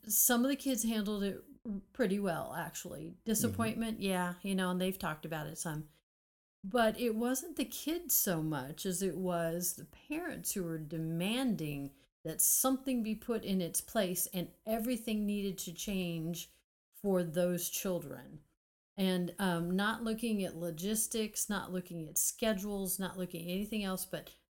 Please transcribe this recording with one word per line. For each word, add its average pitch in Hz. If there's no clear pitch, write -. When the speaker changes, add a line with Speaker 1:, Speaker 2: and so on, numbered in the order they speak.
Speaker 1:
some 240
of 262
the 277
kids 254
handled 214
it 196
pretty 202
well, 180
actually. 156
Speaker 2:
Mm-hmm. 165
Speaker 1:
Disappointment, 220
yeah, 180
you 196
know, 185
and 180
they've 185
talked 156
about 156
it 156
some. 156
But 220
it 233
wasn't 254
the -
kids 320
so 165
much 156
as 185
it 190
was 175
the -
parents 302
who 196
were 165
demanding 160
that 160
something 262
be 220
put 220
in 190
its 165
place 185
and 175
everything 220
needed 202
to -
change 170
for 190
those 175
children. 147
And, 185
um, 175
not 214
looking 226
at 165
logistics, 202
not 202
looking 175
at 156
schedules, 190
not 190
looking 180
at 175
anything 214
else 190
but -